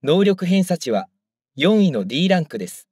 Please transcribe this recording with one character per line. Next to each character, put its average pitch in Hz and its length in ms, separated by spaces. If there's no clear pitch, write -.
能 165 180
力 190 240
偏 190 160
差 180 160
値 120 140
は、 95 160
四 202 280
位 175 60
の 107 140
デ 113 120
ィ 175 100
ー - 20
ラ 185 100
ン 156 80
ク - 100
で 92 120
す。 - 240